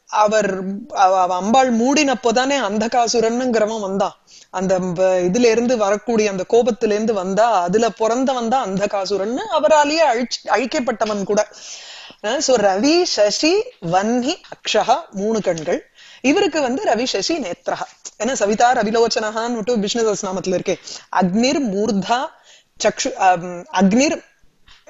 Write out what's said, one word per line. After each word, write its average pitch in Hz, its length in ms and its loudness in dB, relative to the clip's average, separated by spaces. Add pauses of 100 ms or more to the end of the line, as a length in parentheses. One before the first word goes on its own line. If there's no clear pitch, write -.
அவர் 208 560 0 (260)
அவ-, 190 280 4
அவ 180 180 2
அம்பாள் 233 420 2
மூடினப்போதானே 262 840 2
அந்தகாசுரனுங்கிறவன் 226 1200 0
வந்தான். 196 360 -4 (340)
அந்த 185 300 -2
ப-, 185 400 0
இதுல 180 260 2
இருந்து 233 320 2
வரக்கூடிய, 214 520 0
அந்த 185 200 -6
கோபத்துல 233 420 2
இருந்து 220 220 0
வந்தா, 196 480 0
அதுல 214 280 2
பிறந்தவன் 240 600 -2
தான் 247 200 0
அந்தகாசுரன்னு 202 720 -2 (100)
அவராலேயே 302 520 4 (100)
அழிச்சு-, 233 340 -6
அழிக்கப்பட்டவன் 220 760 -2
கூட. 208 240 0 (760)
அஹ், 226 140 -2
so 285 180 2
ரவி 220 480 2
சசி 330 600 0 (280)
வன்னி 240 440 0 (140)
அக்ஷஹா 214 460 0 (140)
மூணு 208 320 -2
கண்கள். 175 500 -4 (300)
இவருக்கு 320 400 2
வந்து 269 220 -2
ரவி 247 200 0
சசி 254 340 -2
நேத்ரஹா. 185 500 -8 (320)
ஏன்னா 226 120 -2
சவிதா 233 420 2
ரவிலோச்சனஹான்னு 226 800 0
விட்டு 233 260 -2
விஷ்ணு 208 220 -2
சஹஸ்ரநாமத்துல 185 580 -2
இருக்கே. 175 160 -2 (460)
அக்னிர் 233 380 0
மூர்தா 220 640 -2 (580)
சக்ஷு, 220 300 -2
அம், 180 600 0
அக்னிர் 220 500 2 (680)